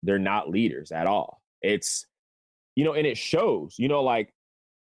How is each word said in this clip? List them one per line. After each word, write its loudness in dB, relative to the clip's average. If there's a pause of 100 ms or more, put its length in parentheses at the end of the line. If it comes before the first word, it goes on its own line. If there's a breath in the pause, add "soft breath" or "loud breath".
they're 2
not 0
leaders 0
at 0
all. -2 (200)
It's, -2 (680)
you 2
know, 2
and 2
it -2
shows, 0
you 0
know, 2
like, 0 (540)